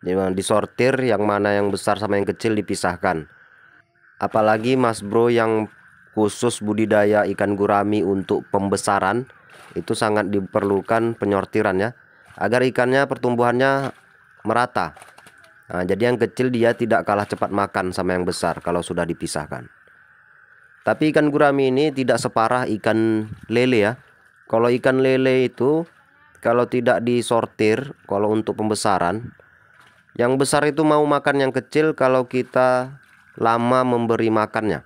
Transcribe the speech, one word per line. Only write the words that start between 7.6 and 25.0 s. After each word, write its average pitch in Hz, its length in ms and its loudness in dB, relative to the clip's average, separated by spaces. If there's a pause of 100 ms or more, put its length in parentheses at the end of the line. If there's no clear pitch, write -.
untuk 95 480 -2
pembesaran, 98 800 -2 (480)
itu 87 160 -4
sangat 107 320 0
diperlukan 101 880 -2
penyortiran 101 640 0
ya, 107 120 0 (440)
agar 123 320 0
ikannya 127 400 0
pertumbuhannya 127 880 0 (480)
merata. 107 560 -2 (720)
Nah, 90 160 -4
jadi 98 240 0
yang 123 80 0
kecil 120 320 -2
dia 117 240 2
tidak 110 320 0
kalah 104 240 0
cepat 98 240 -4
makan 98 400 -2
sama 90 240 -2
yang 90 80 -2
besar 85 320 -4
kalau 87 240 -4
sudah 85 240 -4
dipisahkan. 76 640 -10 (1120)
Tapi 147 340 0
ikan 151 160 2
gurami 139 400 2
ini 143 240 2
tidak 131 240 0
separah 123 480 0 (140)
ikan 110 500 0 (160)
lele 117 400 2
ya. 110 60 0 (580)
Kalau 117 160 2
ikan 131 320 2
lele 131 480 2